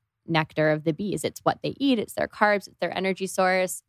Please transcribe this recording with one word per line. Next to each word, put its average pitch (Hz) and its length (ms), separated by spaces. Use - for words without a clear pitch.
nectar 156 440
of 151 140
the 165 80
bees. 170 320
It's - 160
what - 220
they - 160
eat. 262 200
It's - 160
their - 140
carbs. 208 400
It's - 120
their 175 160
energy 190 300
source. 185 640